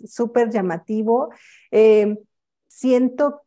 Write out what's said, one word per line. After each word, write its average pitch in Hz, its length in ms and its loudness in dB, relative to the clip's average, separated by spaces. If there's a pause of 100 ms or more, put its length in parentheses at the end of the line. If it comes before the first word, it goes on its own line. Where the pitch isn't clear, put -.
súper 233 440 -4
llamativo. 214 800 -4 (420)
Eh, 214 440 4 (520)
siento 254 800 -2